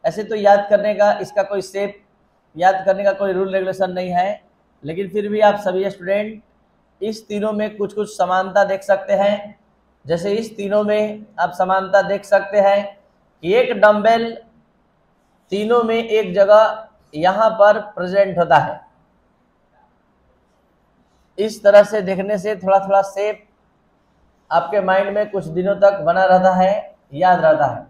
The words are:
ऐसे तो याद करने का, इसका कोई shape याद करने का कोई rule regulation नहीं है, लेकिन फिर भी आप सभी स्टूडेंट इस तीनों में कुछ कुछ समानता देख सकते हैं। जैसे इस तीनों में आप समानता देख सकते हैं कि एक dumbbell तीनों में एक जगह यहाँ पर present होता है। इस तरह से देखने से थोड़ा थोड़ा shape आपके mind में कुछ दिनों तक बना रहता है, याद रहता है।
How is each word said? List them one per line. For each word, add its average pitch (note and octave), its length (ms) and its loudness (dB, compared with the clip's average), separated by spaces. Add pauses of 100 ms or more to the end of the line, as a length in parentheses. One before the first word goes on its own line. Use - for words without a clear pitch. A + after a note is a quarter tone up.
ऐसे F3 200 -6
तो A3 100 -8
याद G3+ 360 4
करने G#3 240 2
का, G#3 200 2
इसका F#3+ 300 -4
कोई G3 180 -6
shape G3 400 -8 (540)
याद F#3+ 300 2
करने G3 180 0
का G3 100 2
कोई G3 180 -2
rule F#3 200 -4
regulation F#3+ 400 -4
नहीं F3+ 180 -6
है, F#3 320 -4 (420)
लेकिन F3 240 -8
फिर G3+ 200 -6
भी G#3 140 -2
आप G3+ 180 4
सभी F#3+ 300 -4
स्टूडेंट G#3 520 -6 (580)
इस G#3+ 280 -8
तीनों G#3 240 -4
में G#3+ 240 -6
कुछ G3+ 180 -8
कुछ G#3 160 -6
समानता F#3 540 0
देख G3 180 -4
सकते G3 320 0
हैं। G3+ 440 -2 (460)
जैसे E3+ 300 -4
इस A3+ 220 -8
तीनों G3+ 280 -2
में G#3+ 420 -2 (120)
आप F3 140 -2
समानता F#3+ 520 0
देख G3 220 -4
सकते G3+ 340 0
हैं G3+ 240 2 (580)
कि F3 120 -2
एक B3 200 2
dumbbell G#3+ 580 2 (1200)
तीनों A3 300 0
में A3+ 140 -2
एक G#3+ 380 -2
जगह G#3 540 4 (260)
यहाँ F#3+ 380 2
पर G#3 260 4 (140)
present F3+ 460 -2
होता E3 200 4
है। A#2+ 220 -2 (2500)
इस G#3+ 260 -6
तरह G3+ 200 8
से G#3 180 -4
देखने F#3+ 360 -4
से G#3 180 -6
थोड़ा F#3+ 240 0
थोड़ा G3 240 0
shape G#3 380 -8 (1080)
आपके F3 320 0
mind F#3+ 280 0
में G#3 200 -4
कुछ F#3+ 160 -6
दिनों F3+ 300 -4
तक G3 240 4
बना F3 240 0
रहता F#3 300 4
है, F#3+ 420 0 (160)
याद F3 280 2
रहता D3+ 260 2
है। - 240 -8